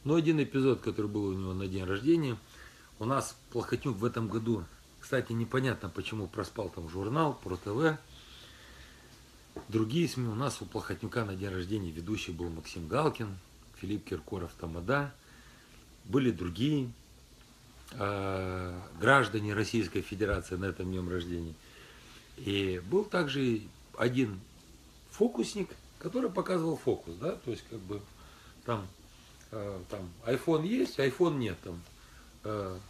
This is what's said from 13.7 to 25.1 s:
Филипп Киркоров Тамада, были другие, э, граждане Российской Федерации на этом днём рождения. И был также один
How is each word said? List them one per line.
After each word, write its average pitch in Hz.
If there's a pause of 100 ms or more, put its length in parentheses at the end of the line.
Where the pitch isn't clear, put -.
Филипп 95
Киркоров 87
Тамада, 98 (920)
были 123
другие, 110 (1000)
э, 95 (200)
граждане 107
Российской 104
Федерации 95
на 92
этом 92
днём 90
рождения. 85 (840)
И 98 (100)
был 196
также 135 (360)
один 120 (680)